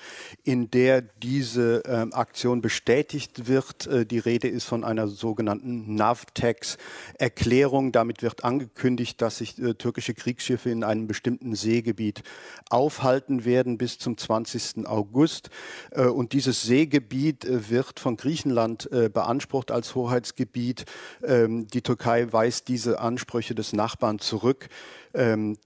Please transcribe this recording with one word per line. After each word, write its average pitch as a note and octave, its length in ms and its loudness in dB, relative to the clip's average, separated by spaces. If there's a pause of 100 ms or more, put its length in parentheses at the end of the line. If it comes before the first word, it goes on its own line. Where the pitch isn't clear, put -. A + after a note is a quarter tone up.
(440)
in B2 280 0
der B2+ 320 6
diese, A#2+ 840 0
ähm, A#2 260 0
Aktion B2 520 0
bestätigt B2 840 0
wird. - 380 0
Äh, B2 220 2
die A#2 100 -2
Rede A#2 300 0
ist A2+ 160 -4
von A#2 200 -4
einer A2 240 0
sogenannten G#2+ 840 -4
Navtex-Erklärung. B2 2000 0
Damit A#2 320 2
wird A2+ 200 -4
angekündigt, B2 800 -2
dass A2+ 160 0
sich, - 220 -10
äh, A#2+ 160 0
türkische A#2+ 400 -6
Kriegsschiffe B2 560 -2
in A2+ 120 -2
einem A2 220 0
bestimmten A#2 480 -4
Seegebiet A2 720 -2 (480)
aufhalten C3 760 2
werden B2 320 2
bis A#2+ 220 -4
zum A#2+ 180 -4
zwanzigsten A2+ 680 -4
August. A2 640 0 (400)
Äh, C3 160 2
und A#2+ 260 0
dieses C3 300 2
Seegebiet, C#3 840 2
äh, A#2 240 -2
wird A#2+ 300 0
von A#2+ 180 -2
Griechenland, A#2+ 760 -2
äh, A#2 180 2
beansprucht A#2+ 600 -2
als A#2 240 -4
Hoheitsgebiet. B2 920 -2 (380)
Ähm, A#2 440 4
die A#2+ 160 -2
Türkei A#2 500 2
weist A#2 340 2
diese A#2 320 0
Ansprüche A#2+ 540 -4
des A2 200 -6
Nachbarn G#2 180 0 (280)
zurück. - 500 -2 (440)
Ähm, G#2+ 520 2